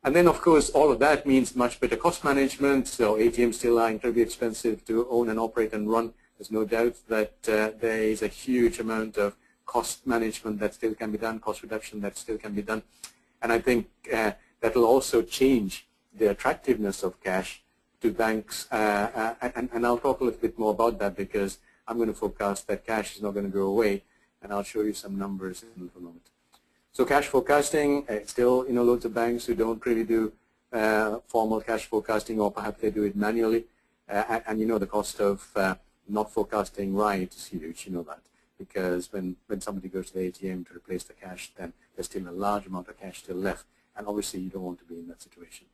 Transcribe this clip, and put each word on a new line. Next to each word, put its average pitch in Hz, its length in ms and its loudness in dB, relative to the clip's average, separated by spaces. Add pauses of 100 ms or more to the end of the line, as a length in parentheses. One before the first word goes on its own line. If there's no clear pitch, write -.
And 139 120 2
then, 175 120 8
of - 140 4
course, 156 300 6
all 147 200 6
of 113 80 2
that 143 260 4
means 131 300 4
much 123 240 0
better 117 160 0
cost 170 280 0
management. 139 640 2
So 107 300 2
A 117 120 6
T 117 160 2
Ms 113 140 0
still 117 200 4
are 117 100 4
incredibly 117 340 2
expensive 110 640 -2
to 117 240 0
own 117 200 2
and 110 100 0
operate 113 340 0
and 107 160 -2
run. 117 240 0 (240)
There's - 140 -14
no 110 140 0
doubt 117 300 2 (120)
that, 107 260 -2 (140)
uh, 107 320 2
there 110 220 0
is 110 200 0
a 107 60 -2
huge 120 520 0
amount 110 380 -4
of 101 200 0 (280)
cost - 400 -4
management 113 540 -2
that 104 140 -2
still 110 220 -2
can 107 160 -6
be 107 60 -4
done, 113 220 -4
cost - 220 -6
reduction 107 400 -8
that 101 160 -8
still 107 200 -8
can 104 160 -10
be 104 80 -4
done. 107 220 -4 (580)
And 117 120 2
I 113 60 4
think, 120 300 2 (240)
uh, 110 180 2 (280)
that 113 160 0
will 120 100 6
also 120 360 6
change 117 680 2 (260)
the 107 140 2
attractiveness 107 760 0
of 92 200 -6
cash 92 400 -4 (380)
to 113 100 2
banks. 110 600 -2
Uh, 107 680 0
uh, 123 140 -4
and, 123 160 -4
and 120 140 -2
I'll 120 120 2
talk 127 220 0
a 131 60 0
little - 160 -2
bit 113 180 -4
more 107 120 2
about 113 280 2
that 101 160 -2
because 98 440 -4 (280)
I'm 113 100 -6
gonna 110 160 0
forecast 101 540 -4
that - 180 -4
cash 110 300 -4
is 101 60 -14
not 104 140 -4
gonna 101 120 -4
go 98 200 -2
away. 101 360 2 (400)
And 104 80 -12
I'll 101 120 -4
show 107 180 -4
you 107 120 0
some 98 260 -10
numbers 95 420 -8
in 113 80 -20 (100)
a 90 60 -14
little 90 160 -18
moment. 85 300 -20 (640)
So 127 120 2
cash 143 220 2
forecasting, 143 840 2
uh, 107 160 -4
still, 127 420 2
you 127 60 -2
know, 120 100 2
loads 120 220 4
of 113 80 -4
banks 117 320 -2
who 120 80 -2
don't 113 320 -2
really 113 180 0
do, 110 300 0 (400)
uh, 110 540 2
formal 110 340 2
cash 110 240 -4
forecasting, 110 540 -2
or 104 120 2
perhaps 104 300 -6
they 107 80 0
do 104 140 -2
it 98 120 -2
manually. 113 500 0 (440)
Uh, 101 180 0
and, 113 200 -2
and, 110 120 -4
you 110 60 0
know, 113 140 0
the 95 80 -2
cost 104 340 -4
of, 101 340 0
uh, 95 200 0 (340)
not 107 220 -2
forecasting 101 640 -2
right 101 380 0
is - 120 -16
huge, 82 400 -12
you 95 80 -10
know 87 80 -4
that. - 200 -14 (360)
Because 90 560 -4
when, 92 220 -6 (100)
when 98 160 -6
somebody 95 280 -8
goes 92 180 -6
to - 100 -10
the 92 100 -2
A 90 40 -4
T 95 180 -8
M 90 160 -8
to - 100 -20
replace 90 280 -10
the - 100 -20
cash, 92 420 -16
then - 160 -14 (240)
there's - 120 -8
still 95 200 -8
a 87 40 -14
large 101 340 -2
amount 92 220 -10
of - 120 -20
cash 95 200 -16
still 90 180 -10
left. 92 280 -4 (300)
And 104 120 -10
obviously 104 320 -6
you 92 100 -8
don't 92 140 -10
want 90 160 -10
to - 60 -20
be 85 100 -16
in 85 120 -16
that 85 140 -20
situation. - 520 -20